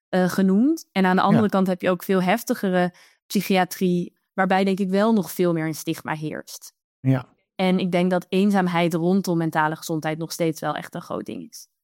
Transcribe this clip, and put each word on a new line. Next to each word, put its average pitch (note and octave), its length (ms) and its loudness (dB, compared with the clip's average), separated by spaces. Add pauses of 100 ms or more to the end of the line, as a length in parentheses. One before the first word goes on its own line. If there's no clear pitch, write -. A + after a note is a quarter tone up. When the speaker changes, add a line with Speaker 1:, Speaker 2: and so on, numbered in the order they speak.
Speaker 1:
eh, F#3 200 2
genoemd. G3+ 640 2
En F#3+ 140 2
aan F#3 100 4
de F#3+ 60 4
andere A3 200 4
Speaker 2:
Ja. G#3 60 2
Speaker 1:
kant F#3+ 180 2
heb F#3 140 -2
je F3+ 100 0
ook F3+ 120 -2
veel F#3+ 200 0
heftigere F#3 720 0 (320)
psychiatrie, F3+ 920 0 (180)
waarbij F#3+ 300 2
denk G3 160 0
ik G3 80 -2
wel G3+ 240 2
nog F#3+ 200 0
veel F3 200 0
meer D#3+ 140 -2
een D#3+ 80 -4
stigma - 400 -6
heerst. - 600 -10 (260)
Speaker 2:
Ja. C3 260 0 (280)
Speaker 1:
En F#3 240 0
ik F3+ 140 -2
denk F3+ 180 2
dat F3+ 180 -2
eenzaamheid F3+ 640 2
rondom F3 440 0
mentale D#3 380 0
gezondheid D#3 420 -6
nog D#3+ 140 -10
steeds D#3+ 280 -2
wel D3+ 140 -4
echt - 200 -12
een F3 80 -10
groot - 240 -8
ding D#2+ 240 -12
is. - 180 -20 (160)